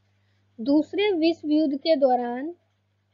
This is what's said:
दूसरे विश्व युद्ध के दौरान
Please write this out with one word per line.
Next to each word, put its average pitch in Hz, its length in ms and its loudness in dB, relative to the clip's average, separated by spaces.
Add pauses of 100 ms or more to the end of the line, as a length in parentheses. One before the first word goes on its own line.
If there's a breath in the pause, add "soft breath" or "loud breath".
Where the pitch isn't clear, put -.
(600)
दूसरे 302 500 0
विश्व 330 360 0
युद्ध 294 300 0
के 320 180 2
दौरान 254 560 0 (640)